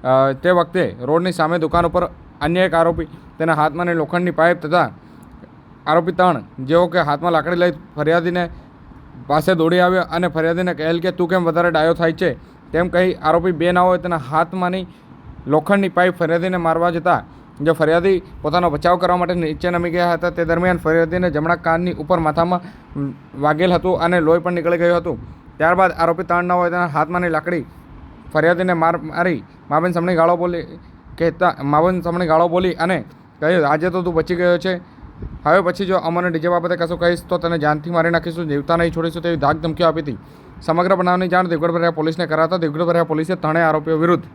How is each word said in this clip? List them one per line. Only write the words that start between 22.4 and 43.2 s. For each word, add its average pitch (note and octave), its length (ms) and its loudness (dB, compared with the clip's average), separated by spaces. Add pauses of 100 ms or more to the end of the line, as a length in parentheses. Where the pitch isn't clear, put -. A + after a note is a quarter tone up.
અમ, C#3+ 180 -6 (260)
વાગેલ D#3 340 2
હતું F3 260 0
અને F3 200 2
લોહી E3 200 4
પણ F3+ 140 -2
નીકળી E3+ 240 0
ગયું F3 200 2
હતું. E3+ 200 -4 (400)
ત્યારબાદ F3 340 4
આરોપી E3 320 0
ત્રણ F3 200 0
ના F3+ 100 0
હોય F3 160 2
તેના F3 160 0
હાથમાંની E3 440 -2
લાકડી D#3+ 360 -2 (680)
ફરિયાદીને F3 400 2
માર E3 240 2
મારી D#3 460 -2 (260)
માબેન E3 220 0
સામે F3 240 -2
ગાળો E3 220 4
બોલી E3+ 260 -4 (540)
કહેતા, E3 460 0
માબેન D#3+ 380 2
સામે E3+ 240 -2
ગાળો D#3+ 220 4
બોલી F3+ 260 0
અને E3 300 -2 (360)
કહ્યું, D#3 280 2
"આજે D#3 220 0
તો F3+ 120 -2
તું F3 120 -4
બચી E3 220 0
ગયો F3 220 2
છે, F3+ 180 -4 (680)
હવે E3+ 160 6
પછી F3+ 240 -2
જો F#3 120 0
અમને F3 320 0
ડી E3 100 -2
જે E3+ 100 0
બાબતે F3 260 0
કશું E3+ 240 -4
કહીશ F3 300 0
તો F3+ 80 0
તને E3+ 200 -2
જાનથી D3+ 320 0
મારી E3+ 200 2
નાખીશું, E3+ 380 -2
જીવતા D3 280 0
નહીં E3+ 160 0
છોડીશું," E3 320 -4
તેવી E3+ 120 0
ધાક C#3+ 200 2
ધમકીઓ D#3+ 320 0
આપી D#3+ 140 0
હતી. C3+ 160 -8 (440)
સમગ્ર F3+ 340 2
બનાવની F3+ 320 0
જાણ F3+ 200 2
દેવગઢ E3 240 0
બરિયા E3+ 200 0
પોલીસને D#3+ 340 -2
કરાતા D#3+ 320 0
દેવગઢ D#3+ 240 -2
બરિયા E3+ 220 2
પોલીસે D#3+ 320 -2